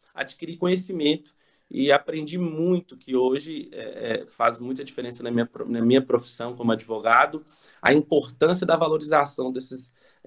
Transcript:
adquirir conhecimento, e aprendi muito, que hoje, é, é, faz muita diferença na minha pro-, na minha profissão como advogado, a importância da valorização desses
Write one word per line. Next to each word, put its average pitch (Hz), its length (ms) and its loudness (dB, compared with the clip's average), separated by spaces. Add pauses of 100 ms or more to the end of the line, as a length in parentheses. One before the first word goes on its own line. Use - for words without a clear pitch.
(140)
adquirir - 440 -10
conhecimento, 180 800 0 (340)
e 139 220 2
aprendi 156 460 0
muito, 175 580 -2
que 131 200 -6
hoje, 143 580 -2
é, 113 480 -6
é, - 60 -14
faz 120 320 0
muita 131 240 -8
diferença 120 400 -10
na 120 80 -4
minha 117 160 0
pro-, - 200 -12
na 117 140 -2
minha 127 200 6
profissão 120 540 -2
como 117 160 0
advogado, 113 720 2 (380)
a - 100 4
importância 156 760 2
da 165 100 4
valorização 151 760 0
desses 131 420 -12 (340)